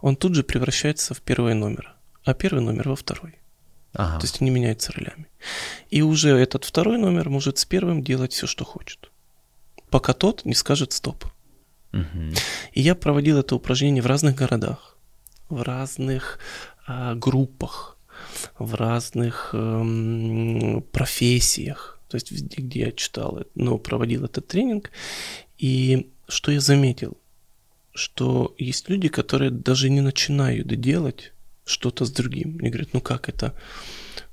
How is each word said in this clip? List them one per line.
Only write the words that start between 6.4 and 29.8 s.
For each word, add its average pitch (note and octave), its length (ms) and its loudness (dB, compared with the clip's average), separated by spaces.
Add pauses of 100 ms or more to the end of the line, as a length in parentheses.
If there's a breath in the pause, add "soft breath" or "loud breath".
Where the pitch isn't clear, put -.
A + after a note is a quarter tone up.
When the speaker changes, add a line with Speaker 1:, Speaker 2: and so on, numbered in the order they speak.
Speaker 1:
второй G#3+ 340 2
номер E3 300 2
может C#3 300 0
с - 60 2
первым F3 380 0
делать C3 300 0
все, - 140 -4
что - 180 -6
хочет, - 460 -16 (800)
пока C3 220 4
тот - 320 0
не A#2 100 0
скажет C#3+ 380 0
«стоп». - 320 -6 (680)
Speaker 2:
Мгм. E2 400 -4 (400 loud breath)
Speaker 1:
И - 80 0
я D#3+ 140 6
проводил D3 440 4
это C3 160 2
упражнение C3 480 2
в A#2 40 2
разных C#3+ 280 4
городах, - 600 -2 (540)
в C3 120 -4
разных, C3 760 -4 (480 loud breath)
а, B2 280 -4
группах, C3 840 -2 (600 loud breath)
в A#2 160 -6
разных, A#2 800 -2
эм, A2+ 1400 0
профессиях. - 1080 0 (100)
То - 80 -6
есть - 160 -8
везде, C#3 300 -8
где B2 180 -4
я A#2 120 -2
читал, - 480 -6
э, - 40 -8 (100)
ну, A#2+ 240 0
проводил A#2+ 460 -2
этот - 220 -6
тренинг. G#3 440 -2 (680 loud breath)
И C3 520 2 (180)
что - 240 -2
я C#3+ 80 2
заметил? C3+ 580 4 (760)
Что B2+ 640 0
есть B2+ 300 -4
люди, F3+ 200 2
которые C3+ 420 0
даже C3 400 2